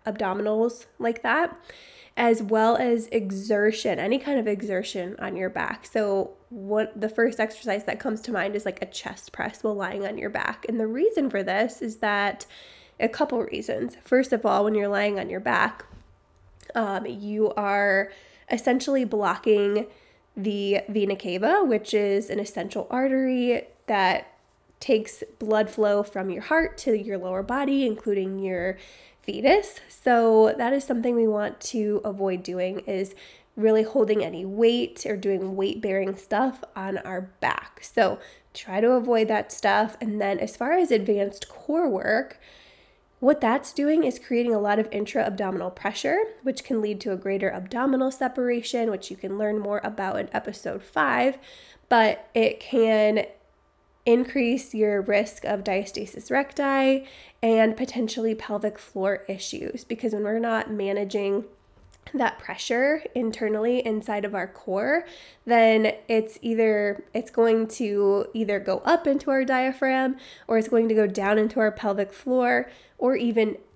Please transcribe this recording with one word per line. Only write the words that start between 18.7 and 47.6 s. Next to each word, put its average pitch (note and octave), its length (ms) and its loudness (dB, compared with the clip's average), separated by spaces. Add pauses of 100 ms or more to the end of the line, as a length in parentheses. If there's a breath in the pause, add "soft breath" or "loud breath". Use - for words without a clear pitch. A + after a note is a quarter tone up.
blocking G3+ 840 2 (500 loud breath)
the G3+ 520 0
vena G3+ 280 0
cava, A3 480 0
which A3 300 0
is G#3 340 2
an G3+ 120 -4
essential G#3+ 500 -6
artery B3+ 720 0 (240)
that F#3+ 400 2 (540)
takes - 420 -2 (160)
blood G#3+ 320 0
flow G#3 320 2
from F#3+ 280 -6
your F#3 120 -8
heart D#4+ 360 0
to A3+ 180 0
your G#3 220 -6
lower F#3 240 -4
body, C#4 440 0
including G3 520 -2
your F#3 400 -4 (440 loud breath)
fetus. C4 640 2
So A3+ 680 4
that A#3+ 160 0
is C4+ 120 0
something A#3+ 300 -2
we A3+ 140 4
want G#3 320 -2
to G#3 440 -2
avoid G3 380 -2
doing, F3+ 380 -4
is F#3+ 340 -4 (420 loud breath)
really A3 260 6
holding G#3+ 420 2
any E3+ 220 -6
weight A3+ 580 2
or G#3+ 120 -4
doing F#3+ 400 -2
weight-bearing G3 600 -2
stuff A#3+ 480 -2 (100)
on F#3+ 240 -6
our F#3 220 -8 (200)
back. - 420 -4
So G3+ 360 2 (360 loud breath)
try G3 260 -4
to A#3 120 6
avoid A3+ 360 2
that A3 240 -2
stuff. G#3 480 2
And G#3 200 -4
then G3 180 0
as - 180 -4
far C4 160 -2
as F4 180 4
advanced G3+ 580 0
core D#4+ 400 -2
work, A3+ 520 -2 (800 loud breath)
what C#4+ 240 4
that's B3+ 320 0
doing D4+ 300 2
is B3+ 140 -2
creating A#3+ 360 0
a G#3 40 2
lot G#3 200 2
of G#3+ 120 0
intra-abdominal G3 840 -4
pressure, A#3+ 440 -2 (260)
which C4 220 -4
can A3+ 160 -2
lead G#3 220 -4
to G#3 100 -4
a F#3+ 40 -2
greater G3 340 -2
abdominal B3+ 600 -2